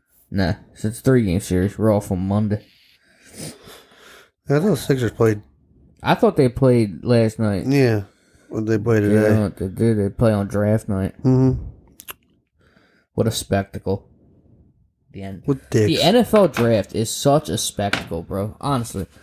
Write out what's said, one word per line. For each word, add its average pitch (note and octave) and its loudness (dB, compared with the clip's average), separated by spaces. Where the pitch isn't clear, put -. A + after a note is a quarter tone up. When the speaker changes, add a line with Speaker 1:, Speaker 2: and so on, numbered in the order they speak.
Speaker 1:
Nah. F#2+ -2
So - -6
it's A2 -8
a - -20
three-game A2+ 2
series. F#2 -2
We're G#2+ 0
off G2+ -4
on F#2 -4
Monday. G2+ -2
Speaker 2:
Yeah, C#3 2
I - 2
thought - 0
the D3 2
Sixers B2+ -2
played. A2 0
Speaker 1:
I D#3+ 2
thought - 2
they C3 4
played A#2 2
last A2+ 2
night. G2+ -2
Speaker 2:
Yeah. B2+ 2
What A2+ -6
they A2 0
play A2+ 0
Speaker 1:
Yeah, G#2 2
Speaker 2:
today? G#2+ 4
Speaker 1:
they G#2+ 4
don't, G#2+ 0
they F#2 -6
do. A2 0
They G2+ 0
play A2+ 2
on G2+ 0
draft G#2 0
night. F#2+ -4
Speaker 2:
Mm-hmm. C3 2
Speaker 1:
What - 0
a A2 -2
spectacle. - -6
The F#2+ -18
N-, F#2+ -14
Speaker 2:
What C3+ -6
dicks. - 2
Speaker 1:
the D#3+ 0
N F3+ 4
F A#3 2
L G3+ 6
draft A2+ 0
is A2+ -4
such C#3+ 0
a A2+ -4
spectacle, F2+ -6
bro. G2 -8
Honestly, A#2 -4